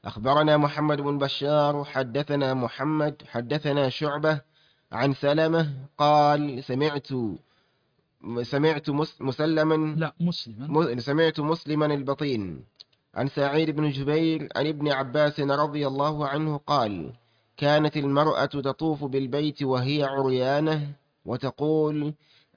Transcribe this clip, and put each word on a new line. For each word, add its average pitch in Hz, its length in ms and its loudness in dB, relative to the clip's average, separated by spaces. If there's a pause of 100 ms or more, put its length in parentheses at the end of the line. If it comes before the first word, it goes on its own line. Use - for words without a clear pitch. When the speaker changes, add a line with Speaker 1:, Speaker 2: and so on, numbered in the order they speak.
Speaker 1:
أخبرنا 147 500 4
محمد 147 440 0
بن 143 180 -2
بشار، 143 640 0
حدثنا 135 720 -2
محمد، 147 720 -2
حدثنا 143 600 -2
شعبة 151 520 -2 (520)
عن 135 200 2
سلمة 160 580 2 (280)
قال: 147 680 4
سمعت، 143 440 -2 (1300)
سمعت 147 480 0
مس-، 147 320 -4
مسلما، 156 520 0
Speaker 2:
لا، 156 460 -2
مسلما. 135 460 -6
Speaker 1:
م-، 143 320 0
سمعت 156 420 0
مسلما 151 460 0
البطين 135 800 -4 (500)
عن 123 120 -2
سعيد 147 440 0
بن 151 200 0
جبير 151 680 0
عن 143 100 0
ابن 147 220 -2
عباس 143 520 2
رضي 143 460 0
الله 147 420 0
عنه 151 280 -2
قال: 110 560 -2 (440)
كانت 151 400 2
المرأة 143 500 2
تطوف 143 580 -4
بالبيت 139 580 -2
وهي 131 400 0
عريانة 139 880 0 (320)
وتقول: 151 920 0 (420)